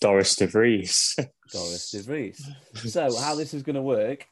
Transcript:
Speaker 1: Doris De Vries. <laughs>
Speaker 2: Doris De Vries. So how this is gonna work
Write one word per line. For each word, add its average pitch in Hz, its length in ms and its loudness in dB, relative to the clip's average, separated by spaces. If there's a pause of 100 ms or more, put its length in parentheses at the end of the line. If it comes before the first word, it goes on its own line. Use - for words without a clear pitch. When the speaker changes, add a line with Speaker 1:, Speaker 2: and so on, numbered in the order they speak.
Speaker 1:
Doris 98 360 6
De 98 100 4
Vries. 110 680 2 (160)
<laughs> - 200 -20
Speaker 2:
Doris 87 400 -8
De 101 100 -8
Vries. 139 480 -8 (240)
So 117 440 -2
how 147 160 -2
this 147 200 -6
is 143 80 -8
gonna 139 200 -4
work 127 500 -2